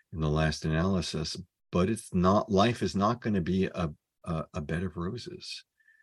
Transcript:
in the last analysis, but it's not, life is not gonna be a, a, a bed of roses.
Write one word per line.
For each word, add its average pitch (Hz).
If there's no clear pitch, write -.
in 80
the 78
last 78
analysis, 82
but 90
it's 110
not, 95
life 107
is 95
not 107
gonna 104
be 90
a, 85
a, 82
a 87
bed 78
of 92
roses. -